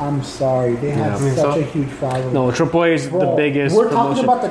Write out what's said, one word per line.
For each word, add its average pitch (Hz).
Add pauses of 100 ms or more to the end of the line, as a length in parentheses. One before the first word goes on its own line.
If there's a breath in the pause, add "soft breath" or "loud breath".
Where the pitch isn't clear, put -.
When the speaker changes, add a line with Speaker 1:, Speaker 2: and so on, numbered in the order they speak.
Speaker 1:
I'm 143
sorry. 127
They 143
have 139
Speaker 2:
Yeah. 139
Speaker 1:
such 143
Speaker 3:
So? 160
Speaker 1:
a -
huge 139 (140)
rivalry. 131
Speaker 2:
No, 127
Triple 165
A 165
is 143
the 175
Speaker 1:
Bro, -
Speaker 2:
biggest 147
Speaker 1:
we're 233
talking 143
Speaker 2:
promotion. -
Speaker 1:
about 247